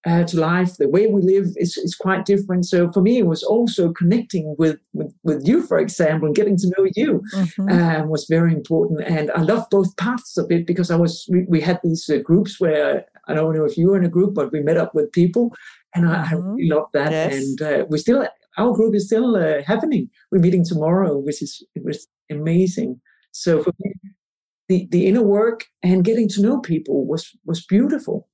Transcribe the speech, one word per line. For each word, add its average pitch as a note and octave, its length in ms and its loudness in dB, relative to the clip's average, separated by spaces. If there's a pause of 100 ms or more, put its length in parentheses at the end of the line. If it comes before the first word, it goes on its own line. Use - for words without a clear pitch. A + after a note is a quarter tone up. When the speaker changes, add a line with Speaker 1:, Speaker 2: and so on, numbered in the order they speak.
Speaker 1:
uh, E3+ 180 2
to E3+ 160 -2
life, F3 380 0
the C#3+ 100 0
way F#3+ 200 4
we G3+ 120 2
live F#3 360 2
is, F3 200 -4
is F3 180 -6
quite F#3+ 300 -2
different. G3 400 0
So F3 260 2
for F#3+ 120 2
me, A#3+ 160 4
it G3 80 2
was D#3+ 160 -2
also G3+ 500 0
connecting E3+ 640 0
with, D#3 200 0 (160)
with, D3 180 -8 (120)
with C#3+ 220 -2
you, C4+ 160 4
for - 160 0
example, D#3 480 0
and D3+ 80 0
getting G#3 220 2
to F3+ 220 0
know F#3+ 180 2
you, A#3+ 260 0 (120)
Speaker 2:
Mm-hmm. F#3+ 340 -2
Speaker 1:
um, E3 400 2
was D#3 220 -4
very E3 240 2
important. D#3+ 480 -2
And D#3 300 -2
I E3 100 0
love F3 280 0
both G3 280 2
paths A#3 400 -4
of - 120 -4
it E3+ 160 0
because F3 240 -2
I E3+ 60 2
was, E3+ 340 0
we, F3+ 180 2
we E3 120 2
had F3 240 0
these, D#3+ 240 -2
uh, D3 160 2
groups F#3 340 2
where, D3+ 460 0 (240)
I D3 60 -4
don't D#3+ 200 0
know D#3 120 0
if D3 100 -2
you E3+ 120 4
were G3 100 4
in F3+ 80 2
a - 20 0
group, F#3 260 2
but C#3 180 -2
we D3+ 100 -4
met D#3 160 2
up - 160 -2
with D3 180 0
people. F3+ 400 2 (420)
And E3+ 140 2
I, E3 140 0
I D#3+ 100 -4
Speaker 2:
Mm-hmm. F3 220 -4
Speaker 1:
really B3+ 160 -2
love D#3 240 0
that. D3 180 0
Speaker 2:
Yes. D#3+ 220 -2
Speaker 1:
And, C3+ 280 -4
uh, D3 280 -2
we D#3 80 -2
still, B3 280 0 (300)
our A3+ 160 2
group G#3+ 220 2
is G3 120 0
still, A#3 300 0
uh, D#3 300 0
happening. A#3 420 -2 (240)
We're F#3+ 80 2
meeting F3 240 4
tomorrow, E3 540 0
which C#3+ 240 -6
is, - 200 -12 (120)
it C#3+ 100 -12
was - 240 -8 (220)
amazing. E3 720 -2 (300)
So E3 300 0
for F3 180 -2
me, G3 120 -8 (800)
the, F#3 200 0
the F3 180 2
inner A#3 140 4
work G#3+ 440 2 (160)
and F3+ 220 4
getting A3+ 260 2
to G3+ 100 -4
know B3 180 2
people D3+ 480 -2
was, D#3 380 -8
was E3+ 220 -6
beautiful. - 680 0